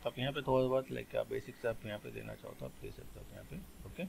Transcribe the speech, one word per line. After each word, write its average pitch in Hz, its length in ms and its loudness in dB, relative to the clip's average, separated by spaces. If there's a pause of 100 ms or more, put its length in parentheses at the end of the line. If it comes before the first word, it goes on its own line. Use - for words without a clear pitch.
तो - 60 2
आप - 100 -8
यहाँ 131 140 4
पे 151 80 0
थोड़ा 131 260 8
बहुत 131 240 4
लाइक 120 240 -4
आप 113 140 4
बेसिक 117 260 -2
से - 120 0
आप 113 180 0
यहाँ 104 140 -2
पे - 120 -8
देना 107 240 -6
चाहो - 240 -10
तो 135 60 -4
आप - 60 -4 (100)
दे 50 100 -6
सकते - 280 -10
हो - 140 -10
यहाँ 98 120 -10
पे, 147 120 -8 (280)
ओके। - 240 -6